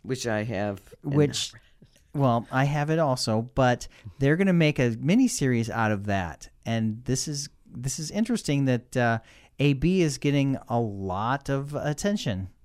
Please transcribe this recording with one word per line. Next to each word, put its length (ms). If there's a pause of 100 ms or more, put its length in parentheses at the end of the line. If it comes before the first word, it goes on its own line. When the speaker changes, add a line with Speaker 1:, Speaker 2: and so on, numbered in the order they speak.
Speaker 1:
Which 240
I 180
have 360 (220)
and 120
Speaker 2:
Which, 380
Speaker 1:
not 80 (540)
read. 80
Speaker 2:
well, 280
I 140
have 260
it 80
also, 440 (120)
but 320 (320)
they're 180
gonna 180
make 240
a 140
miniseries 800
out 220
of 140
that. 420 (180)
And 380
this 240
is, 200 (220)
this 280
is 120
interesting 540
that, 320
uh, 220 (420)
A 140
B 280
is 160
getting 380 (120)
a 120
lot 720
of 240
attention 720 (160)